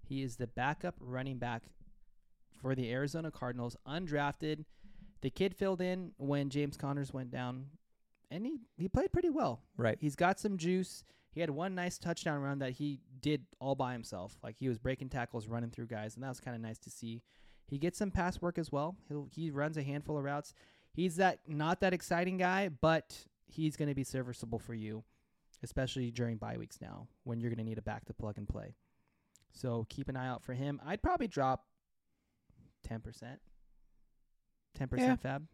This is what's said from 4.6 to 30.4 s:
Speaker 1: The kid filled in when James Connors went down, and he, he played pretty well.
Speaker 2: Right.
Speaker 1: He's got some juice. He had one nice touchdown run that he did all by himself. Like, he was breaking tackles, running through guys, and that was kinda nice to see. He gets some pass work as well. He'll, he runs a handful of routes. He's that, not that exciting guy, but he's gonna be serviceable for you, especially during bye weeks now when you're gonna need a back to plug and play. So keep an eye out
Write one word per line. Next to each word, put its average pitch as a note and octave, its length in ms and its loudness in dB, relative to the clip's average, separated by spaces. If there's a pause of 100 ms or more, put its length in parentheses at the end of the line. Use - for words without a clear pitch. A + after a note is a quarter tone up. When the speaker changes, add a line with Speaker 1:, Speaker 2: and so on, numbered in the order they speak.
Speaker 1:
The C3+ 100 0
kid F#3+ 240 2
filled F#3+ 280 2
in F3+ 340 -2
when C#3+ 320 2
James C#3+ 300 0
Connors C#3 340 0
went B2+ 180 -6
down, B2+ 360 -4 (640)
and G#3+ 160 -4
he, C#4+ 140 -4 (180)
he F3+ 100 0
played E4 240 4
pretty F4 180 4
well. A3+ 300 0 (160)
Speaker 2:
Right. A2+ 240 4
Speaker 1:
He's C#3+ 160 0
got F3+ 240 4
some G3+ 160 0
juice. F3+ 480 2 (280)
He E3 80 -4
had E3 100 2
one F3 240 -2
nice F3+ 240 -2
touchdown E3 440 0
run C#3 160 0
that C3 140 0
he C#3+ 280 -2 (200)
did D3 260 2 (120)
all C#3 160 0
by B2+ 200 2
himself. G#2+ 500 -6
Like, A#2 140 -8
he C3 100 2
was A#2 100 2
breaking C3 300 0
tackles, A#2+ 400 -4
running A#2 220 -2
through A#2 160 -8
guys, A2 280 -6
and B2 80 -10
that C3+ 60 -4
was B2 120 -6
kinda A#2+ 180 -6
nice A2+ 220 -6
to - 100 -16
see. A#2 320 -8 (440)
He C#3 120 -4
gets E3+ 200 2
some G3+ 120 2
pass F#3 320 2
work F3 160 0
as D#3+ 120 -2
well. D3+ 260 0 (120)
He'll, D3 260 -4
he D#3+ 160 -2
runs D3 280 0
a C#3+ 40 0
handful C#3+ 360 -2
of C#3 60 0
routes. C#3+ 280 -2 (400)
He's E3 240 2
that, F#3 220 8 (100)
not D#3 320 2
that F#3 140 6
exciting F3+ 420 2
guy, F#3 320 4
but D#3+ 480 4 (300)
he's D#3 300 0
gonna D3 180 2
be C3+ 100 0
serviceable A#2+ 540 -2
for A#2 160 -6
you, G#2+ 300 -4 (580)
especially B2+ 480 0
during A#2 260 0
bye A2+ 220 -4
weeks - 240 -10
now - 240 -10 (180)
when A#2 160 -2
you're A#2 100 0
gonna A2+ 140 -2
need A2 140 -2
a G#2+ 40 -6
back G#2+ 240 -6
to G#2+ 60 -10
plug G#2+ 240 -4
and G#2 100 -6
play. G#2 280 -6 (800)
So A#2 360 -2
keep - 220 -6
an C3 80 -4
eye B2+ 100 -2
out A#2+ 140 -6